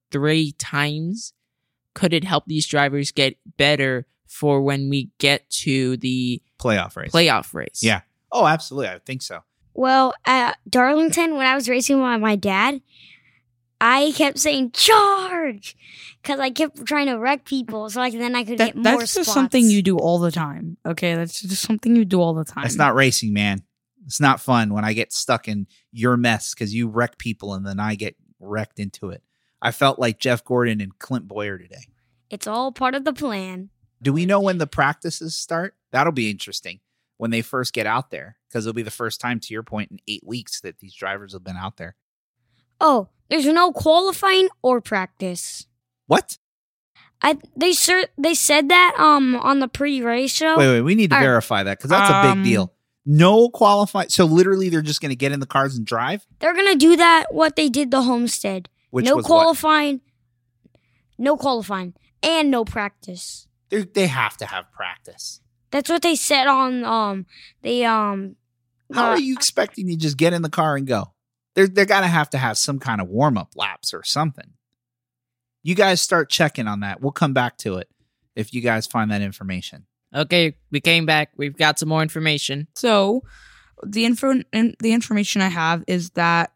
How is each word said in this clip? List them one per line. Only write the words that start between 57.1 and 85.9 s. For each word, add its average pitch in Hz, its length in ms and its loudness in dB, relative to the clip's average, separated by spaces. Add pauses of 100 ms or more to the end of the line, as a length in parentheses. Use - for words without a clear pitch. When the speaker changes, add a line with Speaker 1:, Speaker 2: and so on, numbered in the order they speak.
Speaker 3:
what 311 220 2
they 311 140 2
did 254 220 -2
the 269 120 2
Homestead. 233 640 -2 (220)
Speaker 2:
Which 127 160 -2
Speaker 3:
No 277 120 4
Speaker 2:
was - 60 -2
what? - 40 -6
Speaker 3:
qualifying, 311 760 2 (1160)
no 277 200 0
qualifying, 202 560 -4 (300)
and 311 280 2
no 233 140 0
practice. - 800 -10 (360)
Speaker 2:
They, 190 180 -2
they 185 60 4
have 127 300 -2
to 107 80 -10
have 95 260 -12
practice. - 680 -14 (300)
Speaker 3:
That's 277 180 -4
what 330 120 0
they 339 140 2
said 269 320 0
on, 262 380 0
um, 208 400 -2 (360)
they, 240 240 -2
um, 202 500 -2 (580)
Speaker 2:
How 240 120 2
Speaker 3:
uh, 233 40 2
Speaker 2:
are 240 100 2
you 262 140 -2
expecting 202 540 -4
to 175 100 -2
just 156 200 -2
get 165 160 4
in 170 80 -2
the 156 80 -4
car 156 280 0
and 139 100 -4
go? 107 260 -2 (420)
They're, 196 120 6
they're 190 180 2
gotta 196 220 2
have 165 240 2
to 143 60 -2
have 123 200 -2
some 139 220 -2
kind 110 220 -4
of 92 60 -6
warm-up 110 480 0
laps 95 380 -6
or 85 100 -14
something. - 480 -4 (1120)
You 175 120 0
guys 190 260 4
start 170 280 2
checking 143 380 0
on 104 140 -4
that. 101 200 -8
We'll 139 100 -2
come 139 220 -2
back 123 260 0
to 95 180 -6
it 87 120 -10 (460)
if 107 180 -8
you 123 80 -6
guys 113 260 0
find 110 240 -2
that 104 100 -2
information. 98 640 -10 (280)
Speaker 1:
Okay, 156 420 0 (160)
we 147 80 -2
came 165 260 2
back. 151 300 0
We've 143 220 -8
got 151 220 0
some 156 100 -4
more 156 140 0
information. 151 720 -4
Speaker 4:
So, 214 480 2 (640)
the 208 200 -2
info, 254 360 0 (120)
in, 220 260 0
the 226 140 2
information 208 480 0
I 190 80 2
have 165 380 -2
is 180 240 -2